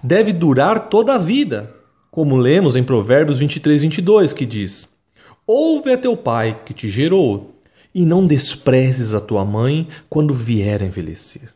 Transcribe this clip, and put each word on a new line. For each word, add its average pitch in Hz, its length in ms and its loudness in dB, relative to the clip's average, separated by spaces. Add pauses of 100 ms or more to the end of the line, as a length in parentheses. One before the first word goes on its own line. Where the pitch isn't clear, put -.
deve 202 300 2
durar 165 560 2
toda 226 260 2
a - 20 0
vida, 165 560 -2 (360)
como 147 260 0
lemos 131 400 2
em 127 80 2
Provérbios 131 560 2
vinte 147 160 -2
e 156 60 -8
três, 147 200 2
vinte 156 180 -2
e - 20 -4
dois, 196 320 4
que 135 120 -6
diz: 104 440 -8 (580)
"Ouve 285 460 0
a 254 40 0
teu 254 200 -2
pai 113 480 -4
que 120 80 -16
te - 160 -8
gerou, 131 680 0 (400)
e 180 100 2
não 175 220 2
desprezes 131 840 0
a 104 80 -2
tua 101 240 -4
mãe 131 420 -2 (220)
quando 151 240 0
vier 104 500 -2
a - 20 -2
envelhecer." 90 720 -12